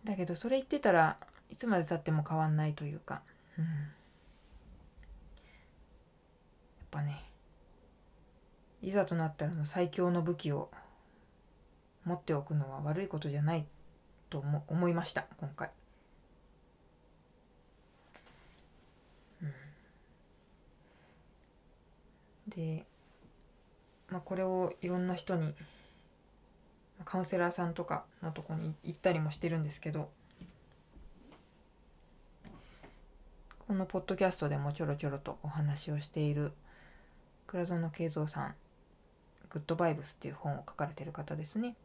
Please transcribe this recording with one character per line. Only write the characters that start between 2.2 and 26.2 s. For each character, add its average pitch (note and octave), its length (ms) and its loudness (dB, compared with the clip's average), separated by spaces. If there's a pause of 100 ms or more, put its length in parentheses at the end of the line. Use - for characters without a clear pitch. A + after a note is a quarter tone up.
変 D#3+ 120 2
わ D#3 80 4
ん D3+ 100 4
な D3+ 100 4
い D3+ 80 2
と D3+ 100 -6
い D3 100 -4
う - 60 -8
か、 - 220 -8 (360)
う - 20 -2
ん。 D#3+ 40 4
や E3 60 0 (3250)
っ - 60 -20
ぱ D3 120 -2
ね、 D3 220 -4 (1600)
い F#3+ 100 -2
ざ G3+ 120 6
と F#3 100 0
な D#3+ 120 4
っ D3+ 100 -4
た D3+ 100 -2
ら D3+ 60 0
の D3+ 140 0
最 F3 240 0
強 F3+ 200 4
の F3 120 4
武 E3 140 2
器 D3 160 -2
を - 180 -2 (1300)
持 F3 100 0
っ F3 80 -6
て D#3+ 120 2
お C#3+ 80 2
く D3+ 120 -4
の C3+ 160 2
は C3+ 100 -8
悪 D3+ 220 0
い G3 60 -2
こ D#3+ 100 -4
と D3+ 100 -2
じ C#3+ 80 0
ゃ D3 60 2
な D#3+ 140 4
い D3+ 100 -2 (640)
と D3+ 80 -4
思-、 D3 300 0
思 F3 200 4
い E3+ 60 4
ま E3 100 2
し - 80 -6
た、 - 140 -2 (120)
今 C#3 160 -6
回。 - 160 -6 (3750)
う D#3+ 40 -6
ん。 C#3+ 60 -6 (3000)
で、 D#3+ 380 -4 (1200)
ま F#3 100 -4
あ、 - 40 -4
こ - 120 -4
れ F#3+ 100 2
を F#3 360 2
い F3 80 -2
ろ F3+ 80 2
ん F3+ 100 2
な F3+ 80 2
人 F3+ 220 -2
に、 D#3 180 0 (1500)